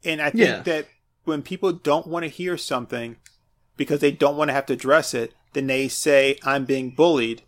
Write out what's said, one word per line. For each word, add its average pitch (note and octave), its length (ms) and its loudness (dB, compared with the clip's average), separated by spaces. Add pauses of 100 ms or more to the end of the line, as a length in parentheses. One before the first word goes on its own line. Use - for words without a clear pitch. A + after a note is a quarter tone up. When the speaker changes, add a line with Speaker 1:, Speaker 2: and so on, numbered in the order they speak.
Speaker 1:
And D#3 160 -4
I D3 80 0
think A3 120 0
Speaker 2:
Yeah. B2+ 200 2
Speaker 1:
that D#3 260 -4 (360)
when D3+ 180 -4
people F#3 320 -4
don't D#3 320 -2
wanna E3 220 -8
hear F3+ 280 -6
something A#2+ 600 -6 (640)
because C#3+ 220 -2
they C#3+ 120 4
don't C#3+ 260 0
wanna D3+ 160 0
have C#3 140 -2
to C3+ 60 0
address C#3 420 2
it, A#2 180 -4 (200)
then C3+ 120 -4
they C3+ 220 0
say, C3+ 560 4
"I'm C3+ 220 0
being C3 260 -2
bullied" B2+ 560 2